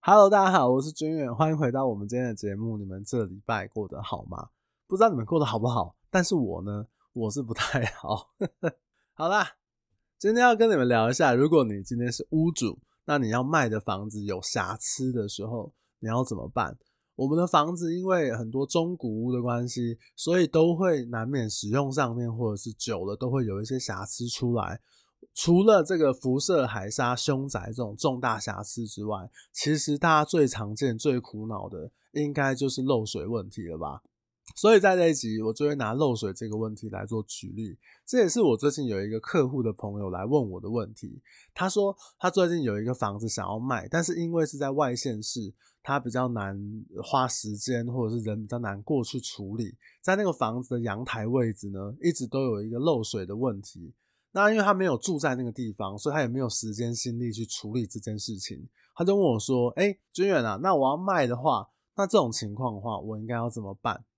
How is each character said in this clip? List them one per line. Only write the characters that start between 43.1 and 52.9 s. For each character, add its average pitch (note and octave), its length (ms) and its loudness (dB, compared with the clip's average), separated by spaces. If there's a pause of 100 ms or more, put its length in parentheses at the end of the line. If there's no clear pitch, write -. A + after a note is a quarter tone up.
子 A2 100 -4
想 G2+ 180 -6
要 G#2 120 -6
卖， A#2+ 300 -4
但 E3 140 0
是 E3+ 160 -2
因 E3+ 140 -4
为 E3 140 2
是 C#3+ 100 -10
在 C#3 140 -2
外 C#3 260 0
县 A2+ 260 -4
市， G#2 320 -8 (280)
他 C#3 180 -2
比 A#2+ 100 -8
较 B2+ 180 0
难 G2 300 -4 (460)
花 C3 240 2
时 G#2+ 300 -6
间， A#2+ 280 -2
或 A#2+ 220 -2
者 A2+ 80 -2
是 A#2 60 -4
人 G#2+ 180 -4
比 G#2 60 -10
较 A#2+ 120 -6
难 G2+ 240 -6
过 C3 220 0
去 - 160 -6
处 G2+ 360 -10
理。 A2 200 -6 (260)
在 F#3 140 2
那 G#3 80 0
个 F3+ 80 2
房 A#2+ 300 -2
子 B2+ 140 -4
的 A#2+ 40 0
阳 A#2 240 -4
台 A2+ 220 -4
位 A#2+ 260 2
置 G2+ 160 -10
呢， G2 340 -8
一 E3+ 80 4
直 C3 160 -4
都 C3+ 180 -2
有 A2 180 -2
一 A2 80 -8
个 A#2 80 -6
漏 C3+ 260 2